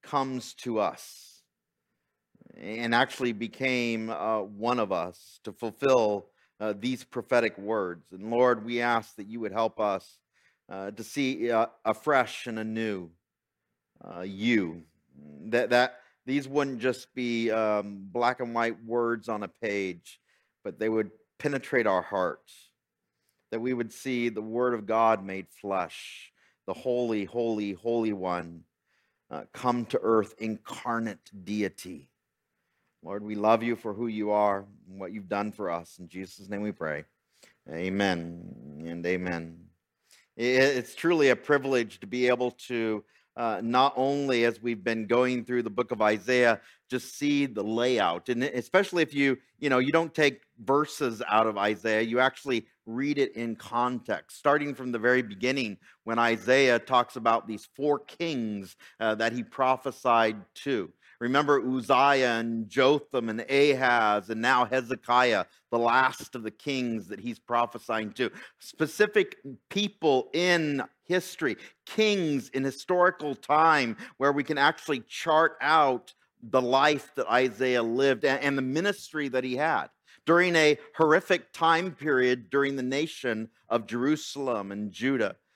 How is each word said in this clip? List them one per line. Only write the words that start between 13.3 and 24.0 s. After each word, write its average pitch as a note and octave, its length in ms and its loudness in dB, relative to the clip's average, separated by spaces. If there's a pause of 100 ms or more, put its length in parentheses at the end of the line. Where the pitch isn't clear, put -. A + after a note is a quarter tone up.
uh, F2+ 160 -14
you. G2 640 0 (640)
That, A#2 240 0
that B2 280 4 (260)
these C3+ 220 -2
wouldn't C#3 320 -2
just B2 340 -4
be, A#2 380 -2
um, G#2 580 -2
black A#2+ 300 0
and A#2 160 -8
white A#2 300 -2
words A#2 420 -2
on G#2+ 160 -4
a F#2+ 60 -8
page, G2 720 -6 (420)
but G2 160 -12
they A2 80 -2
would A2 240 -2 (280)
penetrate C3+ 480 -2
our F#2 140 2
hearts, F#2 520 -4 (960)
that A2+ 80 -6
we B2+ 140 -2
would A#2 180 -6
see A#2+ 380 -4